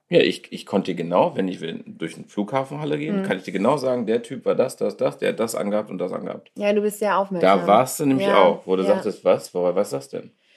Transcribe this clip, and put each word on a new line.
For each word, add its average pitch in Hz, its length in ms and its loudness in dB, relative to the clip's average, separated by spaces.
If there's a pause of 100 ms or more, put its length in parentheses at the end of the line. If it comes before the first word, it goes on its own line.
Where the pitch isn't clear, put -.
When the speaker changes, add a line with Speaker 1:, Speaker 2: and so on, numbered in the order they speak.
Speaker 1:
Ja, 170 120 6
ich, - 320 0
ich - 140 -12
konnte 98 260 -2
dir 85 100 -8
genau, 98 340 2
wenn 92 120 -2
ich 90 120 -8
will, 82 240 -8
durch - 320 -10
eine 80 100 -18
Flughafenhalle 135 720 -4
gehen, 156 200 -4
Speaker 2:
Mhm. 190 60 -2
Speaker 1:
kann 95 140 -2
ich - 60 -18
dir 92 80 -12
genau 107 240 2
sagen, 123 300 -2
der 117 160 0
Typ - 220 -12
war 95 100 2
das, 123 220 0
das, 104 200 -2
das, 147 220 -2
der 101 120 -2
hat 98 100 -2
das 113 160 -2
angehabt 104 340 -2
und 95 80 -8
das 90 140 -4
angehabt. - 440 -10
Speaker 2:
Ja, 208 160 0
du 208 80 2
bist 208 200 -2
sehr 196 180 2
aufmerksam. 190 420 2
Speaker 1:
Da 175 60 -4
warst 196 320 4
du 151 80 -2
nämlich 135 220 2
Speaker 2:
Ja, - 100 4
Speaker 1:
auch, 87 280 4
wo 92 100 2
du 95 60 2
Speaker 2:
ja. 95 60 0
Speaker 1:
sagtest, 98 360 0
"Was? 107 280 2
Woher 87 220 0
weißt 101 180 0
du 135 40 -4
das 135 120 -10
denn?" - 220 -12 (260)